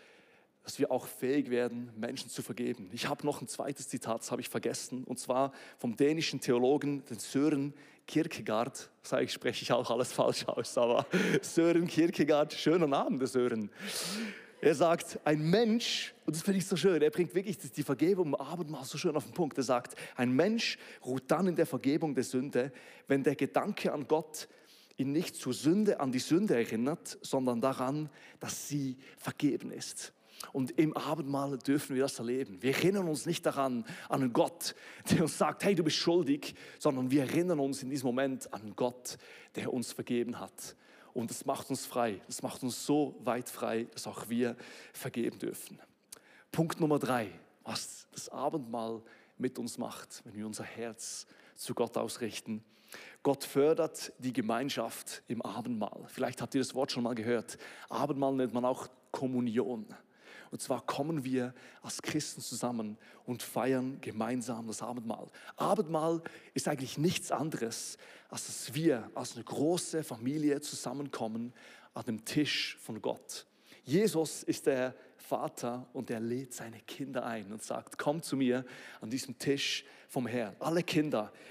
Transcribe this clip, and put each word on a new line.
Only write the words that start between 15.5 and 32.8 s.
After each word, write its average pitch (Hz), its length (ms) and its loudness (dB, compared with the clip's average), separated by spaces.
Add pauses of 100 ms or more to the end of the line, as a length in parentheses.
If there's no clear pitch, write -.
und 151 80 0
das 165 80 -4
finde 196 160 2
ich 170 80 0
so 196 80 0
schön, 160 260 6
er 151 100 8
bringt 170 220 2
wirklich 190 260 0
die, 135 120 -12
die 147 140 -2
Vergebung 160 420 4
im 139 80 2
Abendmahl 147 500 -4
so 147 140 -6
schön 151 160 2
auf 143 80 2
den 117 100 -12
Punkt. 160 240 0
Er 139 60 2
sagt, 123 320 2 (220)
ein 123 160 4
Mensch 214 460 4 (260)
ruht 131 240 -2
dann 170 180 4
in 175 80 4
der 165 100 6
Vergebung 147 520 2
der 127 80 2
Sünde, 131 480 0 (340)
wenn 139 160 4
der 135 140 4
Gedanke 143 560 0
an 139 160 -4
Gott - 400 0 (480)
ihn 135 160 0
nicht 165 240 0
zur 127 180 -4
Sünde, 175 460 4
an 135 100 2
die 123 80 0
Sünde 170 380 4
erinnert, 120 640 0
sondern 127 380 2
daran, 135 500 0 (300)
dass - 260 -6
sie 135 300 -2 (200)
vergeben - 540 0
ist. - 420 -10 (400)
Und 131 200 0
im 156 240 4
Abendmahl 139 640 -2
dürfen 139 360 2
wir 131 80 4
das 135 160 0
erleben. 123 420 -2
Wir 131 140 2
erinnern 180 340 4